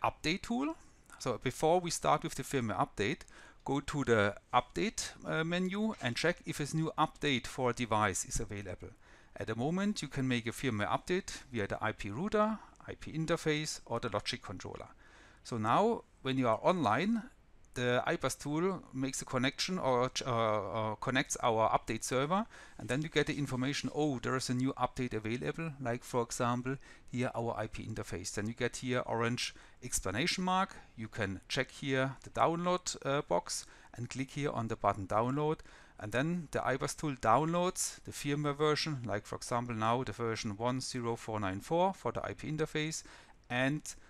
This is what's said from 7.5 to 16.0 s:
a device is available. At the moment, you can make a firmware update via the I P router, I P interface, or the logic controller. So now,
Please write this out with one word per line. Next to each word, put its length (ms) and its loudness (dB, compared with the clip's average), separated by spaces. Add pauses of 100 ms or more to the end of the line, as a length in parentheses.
a 60 2
device 500 2
is 160 -2
available. 480 -8 (480)
At 120 -4
the 80 -2
moment, 440 0
you 80 -6
can 180 0
make 200 2
a 60 0
firmware 360 0
update 540 -2 (100)
via 140 0
the 180 -4
I 80 0
P 160 -8
router, 500 2 (300)
I 60 -8
P 180 -10
interface, 720 0
or 160 -4
the 80 -4
logic 320 -2
controller. 480 -10 (560)
So 140 -4
now, 460 4 (180)